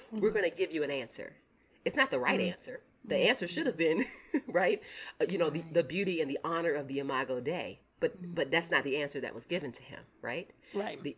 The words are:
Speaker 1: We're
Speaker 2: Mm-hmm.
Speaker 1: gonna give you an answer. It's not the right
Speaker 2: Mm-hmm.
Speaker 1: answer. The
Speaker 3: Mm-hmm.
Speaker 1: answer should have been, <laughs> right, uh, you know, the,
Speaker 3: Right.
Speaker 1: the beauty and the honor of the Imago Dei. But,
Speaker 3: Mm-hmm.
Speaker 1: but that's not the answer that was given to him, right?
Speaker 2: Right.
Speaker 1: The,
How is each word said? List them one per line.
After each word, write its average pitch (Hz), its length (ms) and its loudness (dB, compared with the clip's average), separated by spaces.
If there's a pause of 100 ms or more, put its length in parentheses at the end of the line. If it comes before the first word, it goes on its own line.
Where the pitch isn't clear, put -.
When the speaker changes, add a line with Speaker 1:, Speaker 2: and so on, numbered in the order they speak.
(120)
Speaker 1:
We're 214 180 4
Speaker 2:
Mm-hmm. - 60 2
Speaker 1:
gonna 185 140 4
give 165 240 0
you 156 80 0
an 143 80 0
answer. - 460 -6 (500)
It's - 100 0
not 269 140 4
the 139 100 2
right 160 200 4
Speaker 2:
Mm-hmm. 180 100 0
Speaker 1:
answer. - 320 -10 (240)
The 156 100 0
Speaker 3:
Mm-hmm. 143 140 6
Speaker 1:
answer 226 180 2
should 302 200 -2
have 180 100 0
been, 165 260 4 (280)
<laughs> - 160 0
right, 180 340 2 (380)
uh, - 100 4
you 185 80 -2
know, 160 140 2
the, 156 100 -2
Speaker 3:
Right. 160 140 -10
Speaker 1:
the 170 80 6
beauty 170 380 0
and 139 100 -2
the - 120 -4
honor 165 280 2
of 143 160 -2
the 135 100 -4
Imago 131 420 0
Dei. 123 420 -4 (180)
But, 233 200 0
Speaker 3:
Mm-hmm. 175 140 -12
Speaker 1:
but 226 160 0
that's 165 220 0
not 139 120 4
the 139 140 0
answer 143 240 -4
that - 140 -6
was 117 100 -12
given 147 280 -4
to - 100 -14
him, - 200 -14 (200)
right? 127 260 -6 (240)
Speaker 2:
Right. 202 300 -4
Speaker 1:
The, 143 140 -6